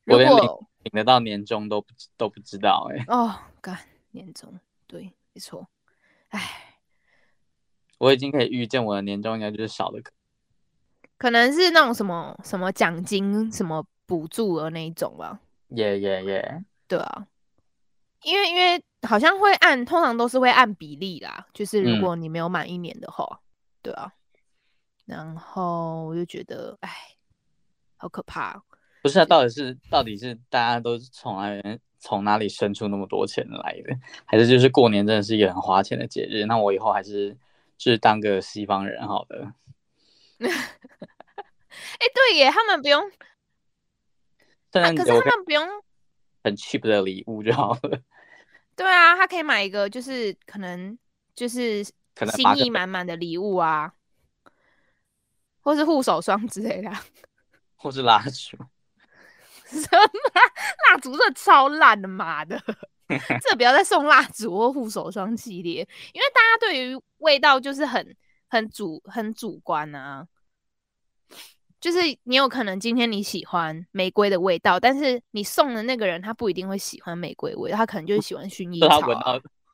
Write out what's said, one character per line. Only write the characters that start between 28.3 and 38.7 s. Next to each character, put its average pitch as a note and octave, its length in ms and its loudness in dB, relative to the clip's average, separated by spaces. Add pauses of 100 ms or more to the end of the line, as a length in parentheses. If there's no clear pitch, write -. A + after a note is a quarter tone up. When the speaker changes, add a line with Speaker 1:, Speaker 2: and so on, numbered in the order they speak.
Speaker 1:
哦。 G3+ 60 -20 (380)
Speaker 2:
不 C#3+ 80 2
是 E3 100 4
啊， E3 60 8
Speaker 1:
就 - 40 0
Speaker 2:
到 D#3 140 8
底 A#2+ 60 2
是， B2+ 280 -10 (120)
到 D3+ 120 0
底 G#2+ 160 -6
是 A#2+ 160 -10 (160)
大 C3 80 -2
家 A#2+ 220 0
都 A#2 180 -4
从 A#2+ 380 -12
哪 G2+ 140 -6
里， G2+ 300 -10 (200)
从 G2+ 240 -6
哪 G#2 140 2
里 G#2+ 100 -2
生 G2+ 260 -4
出 G#2 140 -8
那 G2+ 80 -6
么 G2 120 -8
多 G2+ 200 -4
钱 - 220 -6
来 - 240 -10 (100)
的？ - 100 -8 (300)
还 - 140 2
是 A#2 100 8
就 B2+ 100 8
是 C3 120 8
过 C3 180 6
年 G2+ 180 2
真 G#2+ 120 2
的 G#2 40 0
是 A2 140 -4
一 G#2+ 60 4
个 F#2 120 2
很 F#2 80 -8
花 F#2+ 220 2
钱 - 160 -6
的 - 80 -8
节 - 180 -6
日？ G#2 200 -4
那 A2+ 120 0
我 G2+ 140 0
以 F#2+ 80 0
后 G#2 140 0
还 G2 100 -4
是， G2+ 320 -8 (420)
就 - 140 0
是 A2+ 60 4
当 G#2+ 240 4
个 G2+ 180 0
西 G#2 260 -10
方 G2 220 -2